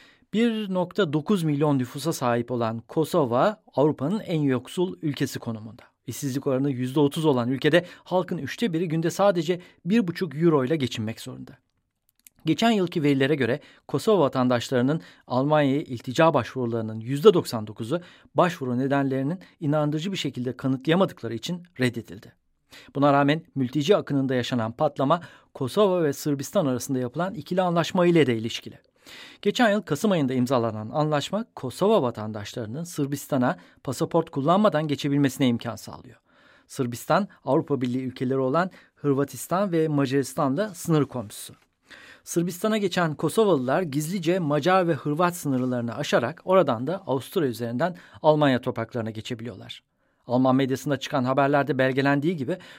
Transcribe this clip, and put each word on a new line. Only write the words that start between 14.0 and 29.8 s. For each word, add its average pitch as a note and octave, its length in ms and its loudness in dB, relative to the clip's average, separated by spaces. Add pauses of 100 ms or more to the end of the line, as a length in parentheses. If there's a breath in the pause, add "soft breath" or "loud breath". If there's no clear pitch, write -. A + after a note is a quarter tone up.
vatandaşlarının B2+ 800 2 (260 loud breath)
Almanya'ya C#3+ 560 2
iltica C3+ 520 2
başvurularının A2+ 640 -2
yüzde C#3+ 340 6
doksan A#2+ 320 -2
dokuzu A#2 340 -6 (340 loud breath)
başvuru C#3 440 0
nedenlerinin C#3 600 -2 (220 loud breath)
inandırıcı D3+ 520 -2
bir F3 40 -6
şekilde B2+ 400 -6
kanıtlayamadıkları C3+ 800 0
için F3 280 -8 (180)
reddedildi. A#2+ 520 -4 (640 loud breath)
Buna C#3 180 4
rağmen C#3+ 300 4 (120)
mülteci C#3+ 420 2
akınında C3+ 380 0
yaşanan A#2 380 -2
patlama D3+ 480 0 (340 loud breath)
Kosova F3+ 480 2
ve C#3+ 100 2
Sırbistan C#3+ 540 -2
arasında B2+ 320 -2
yapılan D#3+ 360 -4
ikili F3+ 280 -2
anlaşma F3 440 2
ile E3+ 200 6
de A#2 100 2
ilişkili. - 420 -8 (640 loud breath)
Geçen G3+ 280 2
yıl G#3 120 0